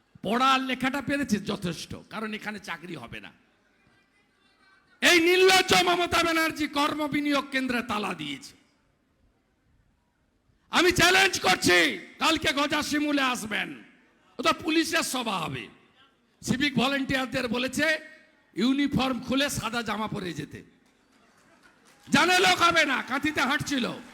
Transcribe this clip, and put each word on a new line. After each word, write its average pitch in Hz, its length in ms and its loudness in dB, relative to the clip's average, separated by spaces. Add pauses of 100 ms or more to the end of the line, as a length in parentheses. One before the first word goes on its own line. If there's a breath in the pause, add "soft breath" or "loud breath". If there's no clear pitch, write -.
(240)
পড়া 254 300 2
আর 262 80 2
লেখাটা 262 400 -4
পেরেছিস, 277 400 -2
যথেষ্ট, 180 540 -8 (140)
কারণ 214 240 -10
এখানে 208 260 -10
চাকরি 170 360 -10
হবে 117 240 -14
না।" 95 120 -20 (1700)
এই 330 180 6
নির্লজ্জ 370 640 6
মমতা 349 400 2
ব্যানার্জি 320 440 0
কর্ম 294 400 -2
বিনিয়োগ 285 440 -2
কেন্দ্রে 254 300 -2
তালা 208 320 -6
দিয়েছে। 147 400 -12 (2250)
আমি 330 220 4
চ্যালেঞ্জ 370 480 4
করছি, 349 600 4 (200)
কালকে 311 340 0
গজাশিমুলে 294 680 0
আসবেন, 196 640 -4 (560)
ও 254 40 -8
তো 330 100 4
পুলিশের 320 500 0
সভা 226 340 -4
হবে। 135 300 -8 (720)
সিভিক 277 340 -2
ভলেন্টিয়ারদের 262 720 -2
বলেছে 262 680 -2 (380)
ইউনিফর্ম 262 680 0
খুলে 269 300 -2
সাদা 233 320 -4
জামা 214 260 -4
পরে 185 260 -6
যেতে, 135 300 -12 (1500)
জানে 330 300 4
লোক 370 220 4
হবে 339 240 4
না। 247 220 -2
কাঁথিতে 294 340 -2
হাঁটছিল 269 520 -2 (200)